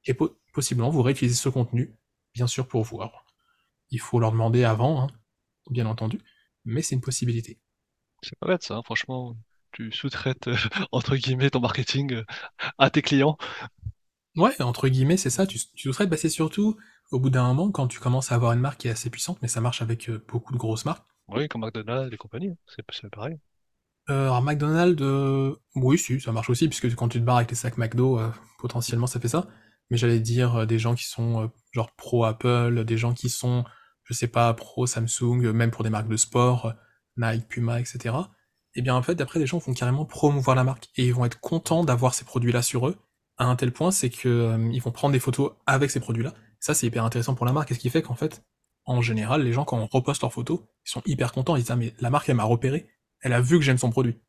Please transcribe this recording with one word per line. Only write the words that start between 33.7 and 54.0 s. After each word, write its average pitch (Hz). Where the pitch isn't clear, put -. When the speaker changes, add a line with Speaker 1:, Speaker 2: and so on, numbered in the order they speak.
Speaker 1:
je -
sais 120
pas, 117
pro -
Samsung, 120
euh, 110
même 117
pour 113
des 110
marques 110
de 107
sport, 123
euh, 113
Nike, 113
Puma, 120
et 123
cetera. 123
Eh 127
bien, 127
en 127
fait, 170
après, 135
les 147
gens 170
vont 131
carrément 127
promouvoir 135
la 127
marque 131
et 127
ils 123
vont 123
être 117
contents 165
d'avoir 127
ces -
produits-là 120
sur 123
eux, 185
à 123
un 123
tel 123
point, 175
c'est 131
que, -
euh, 113
ils 127
vont 117
prendre 143
des 127
photos 139
avec 135
ces 127
produits-là. 117
Ça, 151
c'est 127
hyper 113
intéressant 120
pour 120
la 123
marque, 147
et 131
ce -
qui 123
fait 160
qu'en 123
fait, -
en 123
général, 117
les 120
gens, 139
quand 120
on 107
reposte 135
leurs 123
photos, 139
ils -
sont 123
hyper 131
contents, 139
ils 127
disent : « 117
Ah, 123
mais 113
la 120
marque, 143
elle 131
m'a 107
repéré, 127
elle 127
a 120
vu 156
que 147
j'aime 131
son 123
produit. » 120